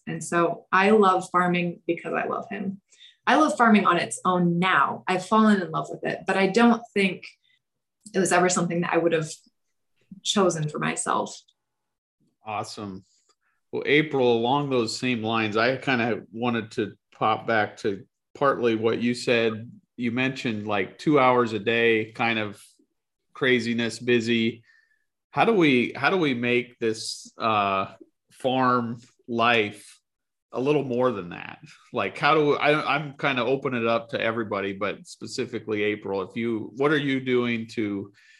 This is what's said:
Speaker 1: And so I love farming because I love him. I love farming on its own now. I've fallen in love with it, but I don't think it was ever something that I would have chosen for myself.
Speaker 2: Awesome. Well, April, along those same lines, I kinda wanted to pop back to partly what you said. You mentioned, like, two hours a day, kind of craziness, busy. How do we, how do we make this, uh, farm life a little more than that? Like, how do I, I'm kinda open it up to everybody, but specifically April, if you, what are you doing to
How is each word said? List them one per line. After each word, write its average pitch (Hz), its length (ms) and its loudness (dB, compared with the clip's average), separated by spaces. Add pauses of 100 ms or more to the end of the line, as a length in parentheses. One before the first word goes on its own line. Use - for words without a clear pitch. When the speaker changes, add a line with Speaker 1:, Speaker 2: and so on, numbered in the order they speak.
Speaker 1:
And 165 160 -8
so 170 500 -2
I 190 180 4
love 190 400 6
farming 175 560 0
because 165 280 -4
I 160 120 -2
love - 240 -6
him. - 300 -6 (460)
I 254 100 6
love 302 200 4
farming 214 300 6
on 175 100 4
its - 280 -4
own 175 340 2
now. 175 480 2
I've 180 200 -2
fallen 214 340 4
in 165 100 -6
love 151 200 -6
with - 140 -10
it, 160 220 -4
but 185 100 0
I 190 120 2
don't 233 340 4 (120)
think 190 320 -2 (840)
it 190 60 -2
was 185 140 2
ever 180 160 4
something 175 320 0
that - 120 -2
I 165 60 2
would 165 140 2
have 156 180 -2 (920)
chosen 170 460 0
for 151 100 -8
myself. - 580 -4 (1080)
Speaker 2:
Awesome. 104 600 -8 (680)
Well, 123 140 -6
April, 143 460 2
along 131 380 0
those 117 260 0
same 123 260 -2
lines, 110 340 -2
I 123 200 2
kinda 120 460 -2 (100)
wanted 113 400 -4
to 104 220 -4 (180)
pop 107 340 -2
back 107 320 0
to 98 260 -6 (300)
partly 120 400 2
what 110 260 0
you 120 140 0
said. 117 560 0 (260)
You 120 140 -4
mentioned, 123 560 -4
like, 101 320 -4
two 147 220 2
hours 123 320 4
a 110 60 -4
day, 113 540 2
kind 117 260 -2
of 104 220 -6 (720)
craziness, 117 640 0
busy. 117 640 0 (640)
How 143 140 2
do 220 80 4
we, 143 420 2
how 143 160 0
do 196 60 0
we 151 180 0
make 120 440 -2
this, - 600 -6
uh, 101 560 0 (380)
farm 123 640 0 (300)
life 117 720 0 (520)
a 113 80 -6
little 143 220 0
more 127 300 0
than 92 160 -8
that? 85 320 -14 (320)
Like, 98 260 -4
how 151 160 4
do 147 220 4
I, 143 400 2
I'm 147 200 -8
kinda 131 280 -2
open 135 300 -2
it 117 120 -2
up 117 240 0
to 107 100 -4
everybody, 104 520 -4
but 95 340 -6
specifically 110 800 -8
April, 101 380 -4
if - 140 -12
you, 117 400 -4
what 139 140 2
are 156 80 2
you 135 220 -2
doing 120 480 -2
to 101 440 -6 (280)